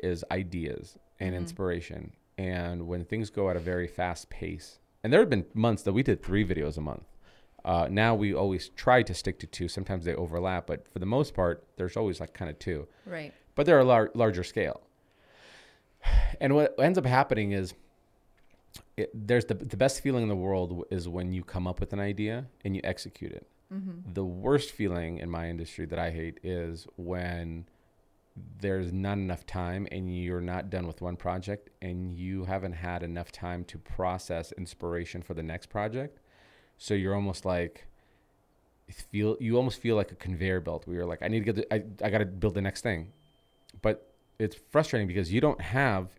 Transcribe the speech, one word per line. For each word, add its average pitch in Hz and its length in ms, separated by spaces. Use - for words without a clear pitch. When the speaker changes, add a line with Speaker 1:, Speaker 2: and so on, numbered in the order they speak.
Speaker 1:
is 87 280
ideas 90 680
and 92 140
Speaker 2:
Mm-hmm. 87 100
Speaker 1:
inspiration. 87 680
And 87 500
when 87 160
things 110 260
go 98 200
at 90 80
a - 20
very 87 280
fast 87 420
pace, - 500
and 110 80
there 170 80
have 214 100
been 101 240
months 110 300
that 98 100
we 120 100
did 104 200
three 101 220
videos 78 320
a 78 40
month. 76 220
Uh, 85 260
now 110 240
we 101 180
always 92 360
try 123 340
to 92 100
stick - 260
to - 80
two. - 200
Sometimes 92 380
they 87 100
overlap, 87 500
but 71 220
for - 120
the 92 60
most 135 280
part, 87 320
there's 90 220
always, 104 240
like, 80 120
kinda 82 200
two. 76 340
Speaker 2:
Right. 160 280
Speaker 1:
But 143 100
they're 151 140
a 127 40
lar-, 120 320
larger 104 280
scale. - 380
<sighs> - 60
And 139 140
what 147 240
ends 175 180
up 139 80
happening 123 460
is 95 220
it, 107 180
there's 117 320
the, 107 100
the 104 200
best 131 260
feeling 127 220
in 107 60
the 101 80
world 92 320
w-, 87 200
is 90 200
when 90 240
you 90 100
come 90 240
up 90 140
with - 100
an 101 80
idea 107 460
and 98 120
you - 100
execute - 480
it. - 120
Speaker 2:
Mm-hmm. 185 400
Speaker 1:
The 95 100
worst 107 480
feeling 85 460
in 85 120
my 85 200
industry 85 380
that 85 120
I 85 120
hate 82 320
is 85 520
when 85 720
there's 95 320
not 98 240
enough 92 280
time 92 460
and 90 240
you're 90 240
not 90 300
done 90 180
with 82 140
one 87 160
project 90 520
and 90 340
you 92 300
haven't 92 280
had 87 300
enough 85 300
time 87 320
to - 120
process 90 760
inspiration 87 680
for 87 120
the 82 100
next 80 240
project. 110 520
So - 160
you're 98 220
almost 101 280
like, 87 440
feel, 104 520
you 117 180
almost 127 240
feel 113 160
like 98 140
a 92 40
conveyor 92 460
belt 80 260
where 87 100
you're 87 80
like, 82 160
"I - 60
need 110 180
to 113 80
get - 40
the, - 160
I, 110 100
I 104 40
gotta 104 160
build 92 280
the 98 80
next 95 200
thing." 92 300
But 107 240
it's 107 160
frustrating 131 380
because 87 260
you 123 80
don't 151 180
have 98 480